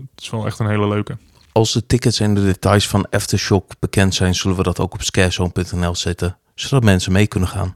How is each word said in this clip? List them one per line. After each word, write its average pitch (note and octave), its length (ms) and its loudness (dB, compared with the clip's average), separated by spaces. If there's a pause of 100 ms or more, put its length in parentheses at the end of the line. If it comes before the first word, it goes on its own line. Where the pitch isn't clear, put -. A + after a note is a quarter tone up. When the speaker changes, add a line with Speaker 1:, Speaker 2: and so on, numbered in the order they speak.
(140)
Speaker 1:
het - 80 -20
is - 80 -14
wel G#2+ 160 -6
echt G#2+ 120 -6
een G#2+ 100 -2
hele G#2 200 0
leuke. G#2 280 -4 (360)
Speaker 2:
Als A2 200 2
de A#2 140 -2
tickets - 340 0
en G#2 140 2
de G2+ 100 2
details G2 440 2
van G2+ 220 0
Aftershock - 680 -2
bekend F#2+ 360 0
zijn, F2+ 200 0
zullen F#2 220 -2
we F#2 60 0
dat F2 180 -2
ook F2 140 -4
op - 80 -10
scarezone F2+ 480 0
punt F2+ 220 -4
N F2 140 -2
L F2+ 80 -2
zetten, F2 440 -4 (160)
zodat C3 300 0
mensen F#2 280 4
mee G2+ 140 4
kunnen F#2 220 -2
gaan. F#2+ 280 -6